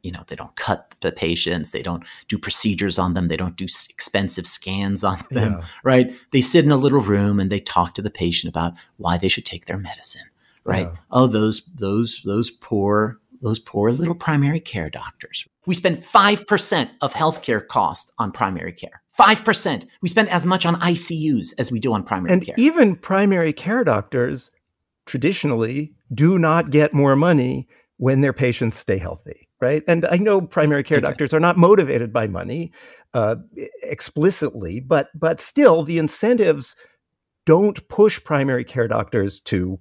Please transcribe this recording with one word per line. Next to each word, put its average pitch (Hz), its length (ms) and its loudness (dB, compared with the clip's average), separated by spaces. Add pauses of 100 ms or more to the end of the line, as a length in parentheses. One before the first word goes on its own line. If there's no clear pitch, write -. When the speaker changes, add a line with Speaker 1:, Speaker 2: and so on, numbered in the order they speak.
Speaker 1:
you 90 80 -10
know, 87 160 -16
they - 100 -12
don't - 200 -16
cut - 440 -4
the 90 120 -2
patients. 82 580 -2
They - 120 -6
don't 87 220 -6 (240)
do 107 100 -4
procedures 98 600 -2
on 90 160 0
them. 90 140 0
They 80 80 -2
don't 90 200 -6
do 95 80 -8
s-, - 240 -8
expensive - 580 -6
scans 98 580 -6
on 95 260 -2
them, 110 300 0
Speaker 2:
Yeah. 82 60 -12 (180)
Speaker 1:
right? 127 320 4 (160)
They 139 80 4
sit 165 240 4
in 147 80 4
a 139 40 4
little 135 240 2
room 101 400 2
and 95 100 0
they 101 100 -2
talk - 340 -2
to 98 80 -8
the 104 80 -4
patient 85 420 -4
about 85 220 -2 (220)
why 85 200 0
they 92 120 0
should - 180 -2
take - 200 -12
their 92 120 -6
medicine, - 480 -14 (380)
right? 92 280 -2
Speaker 2:
Yeah. 87 60 -16 (140)
Speaker 1:
Oh, 127 160 6
those, 107 380 0 (120)
those, 110 460 -2
those 110 260 -2
poor, 104 680 -2 (240)
those 113 160 -2
poor 104 340 -2
little 165 220 -2
primary 156 460 0
care 80 300 -8
doctors. - 560 -14 (200)
We 180 100 0
spend 175 280 -2
five 208 440 -2
percent 185 420 -2 (120)
of 135 100 -4
healthcare 156 520 -4
costs - 540 -4
on 104 140 -4
primary 87 400 -6
care. - 280 -18 (100)
Five 214 340 4
percent. 180 420 -2 (140)
We 180 80 -2
spend 208 220 2
as 175 140 0
much 180 220 2
on 170 160 4
I 170 120 2
C 170 200 -4
Us 151 380 -2
as - 180 -4
we 120 80 -2
do 117 140 0
on 101 100 0
primary 92 300 -2
Speaker 2:
And 180 120 2
Speaker 1:
care. - 140 -8
Speaker 2:
even 269 380 4
primary 190 560 2
care 220 320 -2
doctors 127 680 -2 (560)
traditionally 139 880 -2 (180)
do 156 240 4
not 165 360 2
get 147 200 4
more 139 220 4
money 135 540 2 (300)
when 135 240 2
their 139 100 2
patients 120 440 -2
stay - 220 -2
healthy, - 500 -12 (120)
right? 143 260 0
And 170 200 2
I 175 100 2
know 196 240 4
primary 151 420 0
care 147 160 2
Speaker 1:
Exactly. 143 140 0
Speaker 2:
doctors 147 220 -2
are 156 60 4
not 175 160 2
motivated 143 560 4
by 113 140 0
money, 101 460 -8 (420)
uh, 117 220 0 (480)
explicitly, 127 960 -4
but, 139 340 0
but 160 260 -2
still, 175 440 4
the 165 140 -2
incentives 165 760 0 (720)
don't 196 420 2
push - 360 2
primary 135 400 0
care 117 240 -2
doctors 104 540 -2
to 92 380 -4